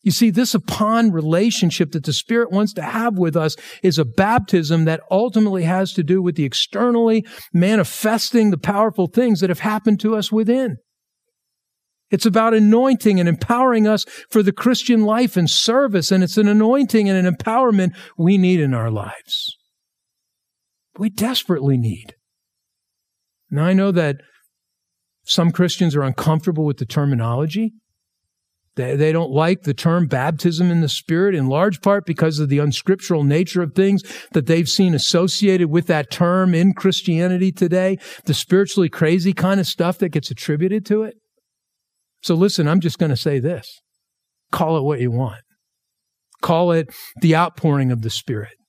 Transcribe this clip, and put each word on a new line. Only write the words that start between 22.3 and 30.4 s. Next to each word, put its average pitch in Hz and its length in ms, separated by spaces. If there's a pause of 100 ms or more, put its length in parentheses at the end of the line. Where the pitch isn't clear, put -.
Now, 151 140
I 180 80
know 190 200
that 151 240 (1080)
some 170 280
Christians 175 420
are 147 80
uncomfortable 156 600
with 147 140
the 120 80
terminology. 143 840 (1000)
They, 131 220
they 156 160
don't 165 180
like 160 320
the 143 120
term 165 320
baptism 160 640